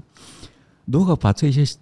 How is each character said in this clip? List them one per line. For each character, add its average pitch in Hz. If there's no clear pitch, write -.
如 151
何 180
把 202
这 156
些 139